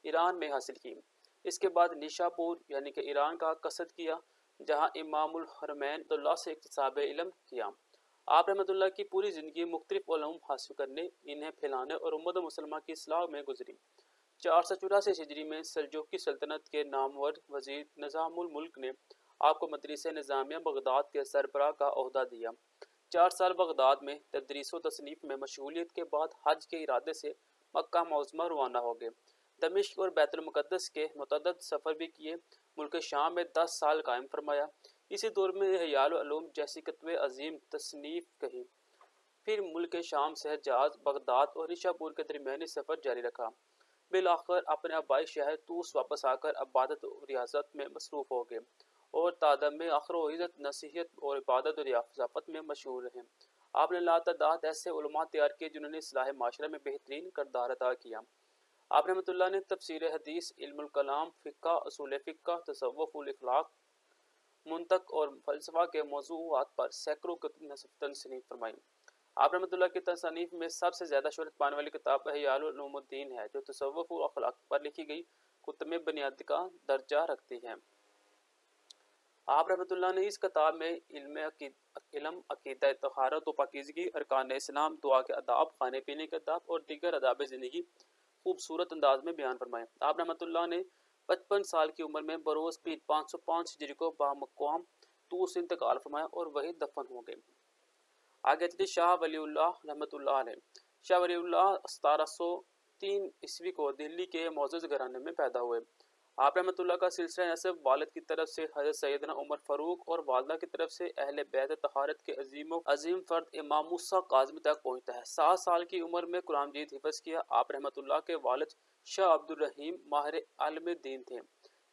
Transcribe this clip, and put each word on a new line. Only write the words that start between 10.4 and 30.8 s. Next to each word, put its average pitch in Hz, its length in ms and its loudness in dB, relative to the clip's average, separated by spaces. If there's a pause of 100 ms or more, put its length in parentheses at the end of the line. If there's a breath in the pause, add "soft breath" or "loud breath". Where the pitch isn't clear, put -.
हासिल - 320 -6
करने, 139 280 -4 (220)
इन्हें 147 260 -8
फैलाने 135 440 -4
और 160 180 -2
उम्मत 170 280 -2
मुसलमान 156 440 -8
की 156 80 -8
इस्लाह 170 340 0
में 147 160 -8
गुजरी। - 320 -8 (640 soft breath)
चार 170 200 8
सौ 180 140 0
चौरासी 196 360 4
हिजरी 156 320 -6
में 156 200 -6
सल्जूकी 156 560 -6
सल्तनत 151 500 -4
के 151 160 0
नामवर 139 640 -2
वजीर 139 340 -8 (140)
निज़ामुल 165 540 -4
मुल्क 151 260 -10
ने 131 140 -6 (480 soft breath)
आपको 156 280 4
मदरसे 151 460 -8
निज़ामिया 143 500 -4
बगदाद 135 480 2
के 143 140 -2
सरबराह 143 500 2
का 143 220 2
ओहदा 131 280 0
दिया। 113 300 -8 (560 loud breath)
चार 175 200 8
साल 185 260 4
बगदाद 139 440 6
में 143 140 -8 (160)
तदरीस 139 420 -4
व 170 100 -6
तसनीफ 151 400 -8
में 139 140 -4
मशगूलियत 143 540 -8
के 165 180 -6
बाद 156 380 -2
हज 156 180 4
के 165 160 -6
इरादे 139 320 0
से - 220 -8 (380 soft breath)
मक्का 170 320 2
मौजमा 156 420 -2
रवाना 131 320 0
हो 120 160 0
गए। 117 200 -10 (460 soft breath)
दमिश्क 190 360 0
और 190 140 2
बैतुल 156 320 4
मुकद्दस 160 460 0